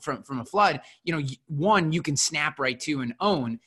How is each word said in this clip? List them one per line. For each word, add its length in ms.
from, 200
from 180
a 60
flood, 360
you 80
know, 80
y-, 180
one, 440
you 120
can 120
snap 440
right 220
to 200
and 180
own. 480